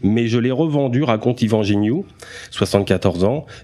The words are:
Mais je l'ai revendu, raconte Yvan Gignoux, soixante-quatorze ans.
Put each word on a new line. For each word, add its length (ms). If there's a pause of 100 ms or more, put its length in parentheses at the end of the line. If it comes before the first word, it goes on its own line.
Mais 240
je 100
l'ai 140
revendu, 520
raconte 380
Yvan 220
Gignoux, 420 (460)
soixante-quatorze 720
ans. 220 (180)